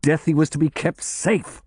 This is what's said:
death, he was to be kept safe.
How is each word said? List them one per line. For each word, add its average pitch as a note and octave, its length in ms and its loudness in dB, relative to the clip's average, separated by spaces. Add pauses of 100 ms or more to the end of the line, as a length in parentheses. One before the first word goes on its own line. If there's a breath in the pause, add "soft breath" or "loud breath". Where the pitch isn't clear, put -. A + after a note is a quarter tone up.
death, D3+ 220 2
he E3 100 2
was D3+ 160 2
to - 80 -8
be D3+ 120 2
kept - 320 -4
safe. - 640 -4